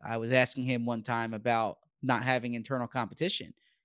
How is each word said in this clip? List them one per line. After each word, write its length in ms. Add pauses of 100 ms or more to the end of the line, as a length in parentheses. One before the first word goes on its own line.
I 120
was 160
asking 320
him 200
one 200
time 300
about 440 (240)
not 220
having 300
internal 340
competition. 680 (300)